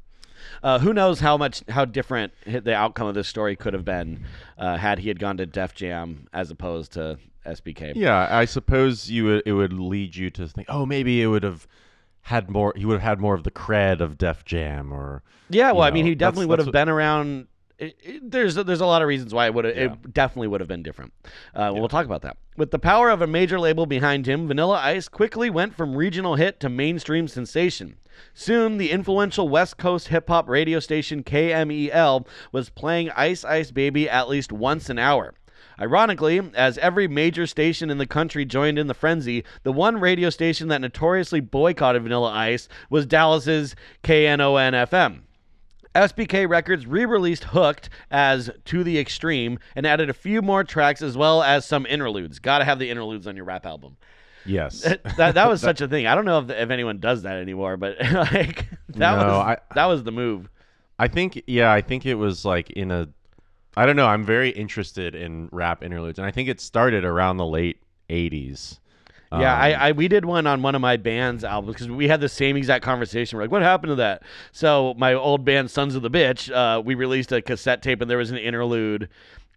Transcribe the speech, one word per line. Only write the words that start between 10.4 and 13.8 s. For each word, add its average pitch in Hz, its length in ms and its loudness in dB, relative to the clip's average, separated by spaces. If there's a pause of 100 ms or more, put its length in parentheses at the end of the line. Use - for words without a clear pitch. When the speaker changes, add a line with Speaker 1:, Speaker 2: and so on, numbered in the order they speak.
Speaker 2:
think, - 220 -12
"Oh, 139 160 -4
maybe 127 360 0
it 113 60 2
would 107 160 2
have 90 240 -6 (560)
had 110 260 -4
more, 101 260 0
he 101 100 -6
would 110 100 2
have 95 60 -2
had 104 180 0
more 101 140 2
of 85 100 -2
the 85 80 -4
cred 98 500 0